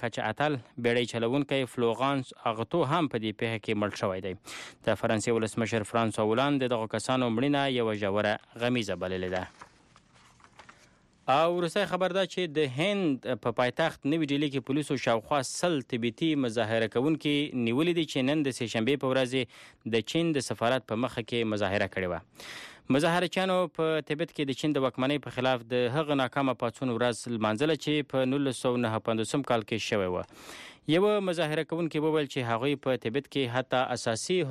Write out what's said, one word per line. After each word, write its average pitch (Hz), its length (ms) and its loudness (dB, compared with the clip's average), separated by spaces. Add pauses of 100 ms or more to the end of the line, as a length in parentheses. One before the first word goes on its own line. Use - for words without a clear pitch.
کچه 117 260 -4
اتل 143 300 0
بیړۍ 120 540 0
چلوونکی 131 600 0
فلورانس 127 580 0 (200)
اغتو 113 400 0
هم 160 240 2
په 110 80 -2
دې 110 180 -2
پیښه 113 240 -2
کې 107 160 -2
مړ 104 100 0 (120)
شوی 95 240 -2
دی. 92 60 -4 (540)
د 107 140 2
فرانسې 113 380 0
ولسمشر 110 520 -2
فرانسوا 110 380 2
هولند 131 380 2
د 123 80 0
دغو 110 200 -2
کسانو 123 380 0
مړینه 139 320 2 (140)
یوه 110 260 2
ژوره 104 320 2 (260)
غمیزه 117 400 0
بللې 92 320 -2
ده. 92 80 -2 (1900)
او 165 240 6
وروستی 175 320 0
خبر 180 300 0
دا 185 100 2
چې 175 240 -4
د 147 240 2
هند 170 500 0 (140)
په 117 160 -2
پایتخت 139 560 0
نوي 160 160 0
ډیلي 143 240 0
کې 131 160 -4
پولیسو 139 380 -2
شاوخوا 120 440 2
سل 160 260 0 (120)
تبتي 120 420 -2 (140)
مظاهره 113 500 0
کوونکي 147 400 0 (300)
نیولي 147 320 2
دي 156 120 0
چې - 80 -2 (120)
نن 147 180 2
د 123 140 -4
سه - 100 -2
شنبې 120 320 2
په 135 80 0
ورځ 127 840 -2
د 107 120 -2
چین 165 240 2
د 135 180 0
سفارت 120 380 0
په 110 140 0
مخه 123 180 -4
کې 113 320 -2
مظاهره 101 400 0
کړې 92 200 -2
وه. 82 60 -6 (760)
مظاهره 170 400 2
چیانو 185 220 2 (180)
په 156 320 0
تبت - 280 -4
کې 151 160 -2
د 127 100 -2
چین 151 140 2
د 139 100 2
واکمنۍ 131 400 0
په 120 100 -8
خلاف 127 240 2 (140)
د 123 100 2 (140)
هغه 151 240 0
ناکامه 131 420 0
پاڅون 123 300 -2
ورځ 117 240 2 (180)
لمانځله 110 480 2
چې 151 300 0
په 131 180 2
نولس 135 320 -2
سوه 123 220 2
نهه 110 240 0
پنځوسم 113 420 0
کال 117 180 2
کې 107 100 -2 (100)
شوې 101 260 2
وه. 90 80 -2 (720)
یوه 202 320 4
مظاهره 160 460 0
کوونکي 160 320 -2
وویل 156 280 2
چې 135 160 -2
هغوی 123 380 0
په 127 180 0
تبت 123 300 -2
کې 139 80 0 (160)
حتی 127 240 0 (140)
اساسي 120 420 -2 (120)